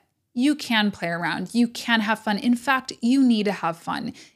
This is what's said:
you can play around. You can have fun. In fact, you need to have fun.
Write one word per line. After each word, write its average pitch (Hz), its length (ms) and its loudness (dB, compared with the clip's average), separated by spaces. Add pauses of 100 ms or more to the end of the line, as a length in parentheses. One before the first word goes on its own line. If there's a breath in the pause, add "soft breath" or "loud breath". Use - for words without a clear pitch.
(320)
you 277 220 2
can 214 360 0
play 185 180 -6
around. 170 440 -4
You 233 160 4
can 233 320 -2
have 214 200 -2
fun. 208 180 -2
In 240 160 2
fact, 254 380 -2 (100)
you 262 200 4
need 226 220 4
to 202 80 0
have 165 240 -4
fun. - 380 -8 (220 loud breath)